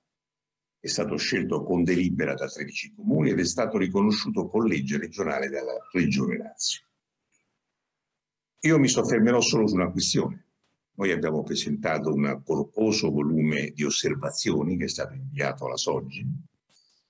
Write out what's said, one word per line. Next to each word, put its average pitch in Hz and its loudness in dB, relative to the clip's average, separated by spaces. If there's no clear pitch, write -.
è - -12
stato - -2
scelto - 0
con 87 2
delibera 85 2
da 76 -6
tredici - -10
comuni 139 2
ed - 2
è 87 2
stato 110 -2
riconosciuto 98 0
con 113 2
legge 71 0
regionale 78 -4
dalla 67 -6
Regione 67 2
Lazio. - -6
Io 160 4
mi 135 6
soffermerò 120 4
solo 113 4
su 101 2
una 90 2
questione. - 0
Noi 98 0
abbiamo 78 0
presentato 73 -2
un 71 0
corposo 80 0
volume 73 2
di 73 -4
osservazioni 73 0
che - -2
è - -4
stato - -6
inviato 67 -6
alla 64 -4
Sogin. 65 -4